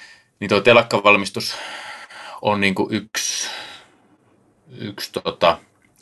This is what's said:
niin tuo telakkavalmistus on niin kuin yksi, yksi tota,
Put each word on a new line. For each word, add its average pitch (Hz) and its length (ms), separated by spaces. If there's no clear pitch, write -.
niin 104 80
tuo 101 120
telakkavalmistus 104 960
on 104 180
niin 98 140
kuin 104 200
yksi, - 540
yksi 104 340
tota, - 460